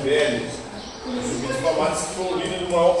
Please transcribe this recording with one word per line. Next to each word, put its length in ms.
Velho. 420
Zumbi 420
dos 80
Palmares 420
que 160
foi 120
o 100
líder 240
do 100
maior 300